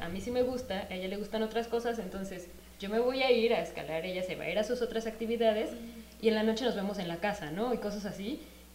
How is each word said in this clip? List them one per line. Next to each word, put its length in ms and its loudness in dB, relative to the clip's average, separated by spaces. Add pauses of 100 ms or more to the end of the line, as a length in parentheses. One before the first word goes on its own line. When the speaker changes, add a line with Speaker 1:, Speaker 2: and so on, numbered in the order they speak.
Speaker 1:
a 60 -4
mí 100 -6
sí 120 -4
me 100 2
gusta, 480 -2
a 60 -8
ella 120 -4
le 100 -4
gustan 260 -2
otras 240 -2
cosas, 320 0
entonces 480 -8 (320)
yo 100 -6
me 100 2
voy 220 4
a 100 6
ir 220 6
a 80 4
escalar, 420 -4
ella 200 -2
se 120 -4
va 100 -6
a 40 -2
ir 80 0
a 60 4
sus 180 -2
otras 240 -2
actividades 640 2
Speaker 2:
Ujú. 80 -8 (460)
Speaker 1:
y 60 8
en 40 8
la 80 4
noche 240 4
nos 100 2
vemos 220 -2
en 100 -2
la 100 -2
casa", 340 -2
¿no? 200 0
Y 60 2
cosas 280 -4
así. 340 -6 (360)